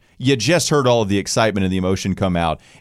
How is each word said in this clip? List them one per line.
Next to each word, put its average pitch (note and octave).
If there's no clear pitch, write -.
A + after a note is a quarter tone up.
you C3
just C#3
heard D3
all A#2+
of G2+
the G2
excitement G#2
and F#2
the F#2+
emotion F#2
come F#2
out E2